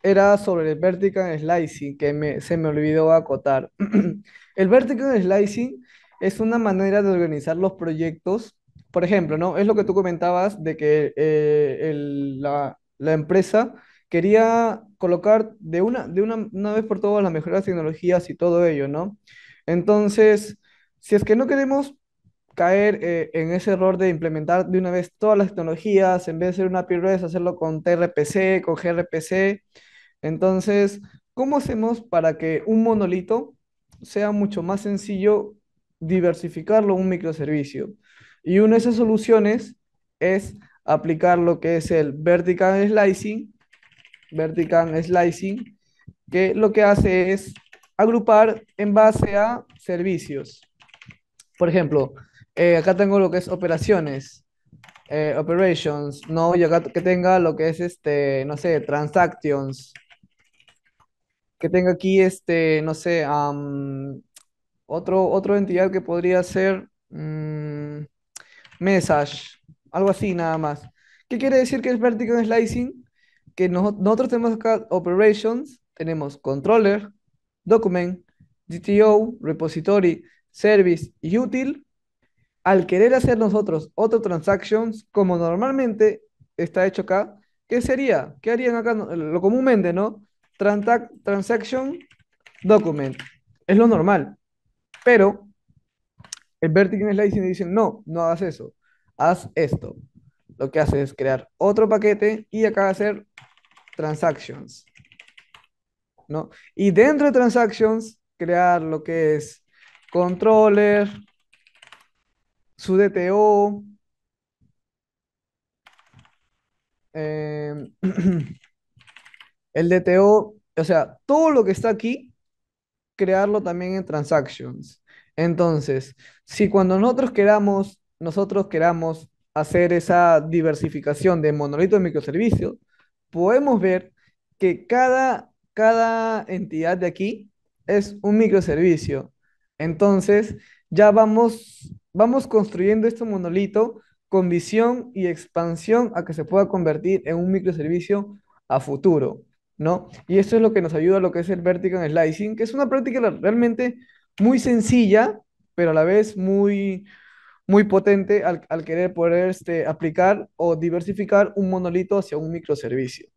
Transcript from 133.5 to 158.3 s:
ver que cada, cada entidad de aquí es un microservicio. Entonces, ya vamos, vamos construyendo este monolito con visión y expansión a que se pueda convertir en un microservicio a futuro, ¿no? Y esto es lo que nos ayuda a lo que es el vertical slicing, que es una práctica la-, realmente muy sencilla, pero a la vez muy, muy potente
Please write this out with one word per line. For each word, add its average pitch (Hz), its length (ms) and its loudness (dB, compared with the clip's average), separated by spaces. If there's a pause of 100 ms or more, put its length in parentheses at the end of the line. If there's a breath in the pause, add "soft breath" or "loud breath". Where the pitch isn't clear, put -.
ver 185 320 -2 (460)
que 185 280 -2
cada, 254 640 0 (240)
cada 226 720 0
entidad 175 500 -4
de 180 80 -4
aquí 196 440 -6 (360)
es 202 360 -2
un 208 160 2
microservicio. 170 920 0 (460)
Entonces, 196 800 0 (340 loud breath)
ya 208 200 6
vamos, 220 840 0 (180)
vamos 247 340 0
construyendo 208 600 0
este 226 160 -6
monolito 196 760 -2 (260 soft breath)
con 185 200 2
visión 226 640 0
y 185 120 -4
expansión 170 880 -2
a - 100 -4
que 160 100 -10
se 156 100 -8
pueda 196 240 2
convertir 180 580 -2
en 165 100 -4
un 180 140 -2
microservicio 180 880 -4 (300 soft breath)
a 135 120 0
futuro, 139 640 0 (360)
¿no? 170 300 -2 (200 loud breath)
Y 185 100 2
esto 208 180 2
es 220 60 4
lo 220 100 4
que 196 100 2
nos 160 120 -4
ayuda 175 220 2
a 196 40 2
lo 185 120 0
que 170 80 -4
es 170 100 -6
el 175 120 -4
vertical 180 460 -2
slicing, 165 480 -2
que 226 80 -2
es 226 100 -8
una 269 140 -2
práctica 254 320 -2
la-, 220 100 2
realmente 233 680 0 (420 soft breath)
muy 240 180 4
sencilla, 233 840 2 (340)
pero 170 160 2
a 156 40 0
la 156 100 4
vez 208 320 2
muy, 196 680 -2 (640 soft breath)
muy 202 180 6
potente 196 600 2